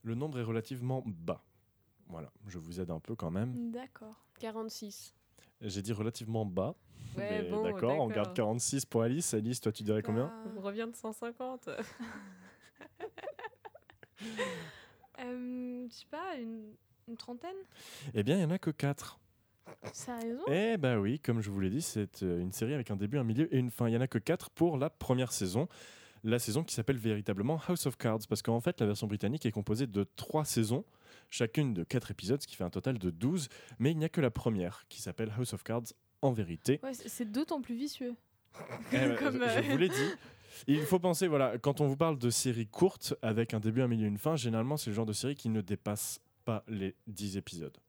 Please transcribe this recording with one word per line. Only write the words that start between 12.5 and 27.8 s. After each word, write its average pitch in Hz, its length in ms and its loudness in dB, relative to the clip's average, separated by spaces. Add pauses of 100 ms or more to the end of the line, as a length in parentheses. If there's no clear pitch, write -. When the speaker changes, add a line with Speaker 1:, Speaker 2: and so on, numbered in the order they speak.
Speaker 2:
Euh, 247 680 -8
je - 40 -18
sais - 160 -20
pas, 339 280 -8
une, 226 360 -10 (340)
une 233 100 -12
trentaine ? 285 380 -10 (580)
Speaker 1:
Eh 104 100 2
bien, 147 140 4
il 190 40 4
y 165 40 4
en 151 60 2
a 190 80 2
que 160 120 0
quatre. - 480 -4 (720)
Speaker 2:
Sérieusement ? 240 540 -6
Speaker 1:
Eh 208 300 2
ben 127 200 4
oui, 104 220 2
comme 117 220 2
je 101 100 -4
vous 98 80 -2
l'ai 95 100 4
dit, 131 120 2
c'est, - 420 -2
euh, 87 160 2
une 90 140 0
série 117 200 0
avec 131 160 -2
un 104 60 0
début, 104 220 0
un 131 80 2
milieu 117 280 2
et 131 60 6
une 123 100 2
fin. 117 200 2
Il 113 40 4
y 117 40 4
en 123 40 4
a 131 60 2
que - 100 0
quatre - 320 0
pour 165 280 2
la 147 120 0
première 127 440 2
saison. 104 340 0 (560)
La 113 160 4
saison 120 240 0
qui - 100 -6
s'appelle 127 240 2
véritablement 110 680 0
House 175 180 0